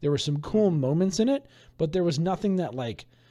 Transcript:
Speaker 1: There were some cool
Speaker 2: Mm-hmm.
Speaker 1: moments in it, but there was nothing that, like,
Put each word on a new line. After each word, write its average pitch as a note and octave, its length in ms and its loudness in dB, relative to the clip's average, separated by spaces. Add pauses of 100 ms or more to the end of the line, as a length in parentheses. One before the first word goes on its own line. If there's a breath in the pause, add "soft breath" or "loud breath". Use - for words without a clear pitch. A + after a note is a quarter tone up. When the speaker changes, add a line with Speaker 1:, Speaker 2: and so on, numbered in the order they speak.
Speaker 1:
There D3 100 0
were C#3+ 80 2
some D3 220 -2
cool G#3 300 2
Speaker 2:
Mm-hmm. D#3 100 2
Speaker 1:
moments E3 400 0
in A3+ 80 4
it, C#4 180 0 (320 soft breath)
but D#3 140 -2
there F#3 120 0
was D3+ 140 0
nothing F#3 380 0
that, D3 180 -2
like, A#2+ 320 -8 (240 soft breath)